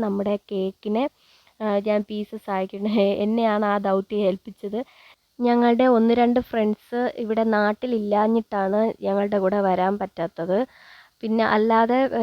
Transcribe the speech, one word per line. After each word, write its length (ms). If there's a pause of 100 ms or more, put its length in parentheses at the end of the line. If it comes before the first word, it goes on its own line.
നമ്മുടെ 340 (160)
കേക്കിനെ, 520 (560)
ആ, 60 (140)
ഞാൻ 240
പീസസ് 460
ആക്കിയിട്ട് 340
<laughs> 400
എന്നെയാണ് 420
ആ 120
ദൗത്യം 420
ഏൽപ്പിച്ചത്. 600 (600)
ഞങ്ങളുടെ 480
ഒന്ന് 260
രണ്ട് 260
ഫ്രണ്ട്സ് 800
ഇവിടെ 260
നാട്ടിലില്ലാഞ്ഞിട്ടാണ് 1600
ഞങ്ങളുടെ 380
കൂടെ 220
വരാൻ 360
പറ്റാത്തത്. 640 (580)
പിന്നെ 280
അല്ലാതെ 520 (260)